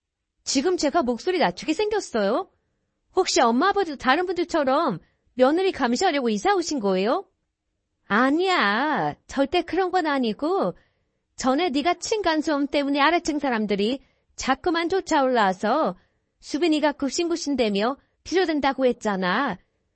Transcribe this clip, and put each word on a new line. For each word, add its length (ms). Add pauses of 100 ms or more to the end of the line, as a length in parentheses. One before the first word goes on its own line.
(440)
"지금 340
제가 260
목소리 360
낮추게 340
생겼어요? 800 (640)
혹시 260
엄마 280
아버지도 280
다른 280
분들처럼 720 (360)
며느리 360
감시하려고 580
이사 240
오신 260
거예요?" 500 (800)
"아니야. 1080 (120)
절대 340
그런 300
건 140
아니고 680 (640)
전에 320
네가 260
층간소음 720
때문에 320
아래층 400
사람들이 640 (340)
자꾸만 540
쫓아올라와서 1080 (460)
수빈이가 520
굽신굽신대며 1040 (260)
필요된다고 640
했잖아. 720 (380)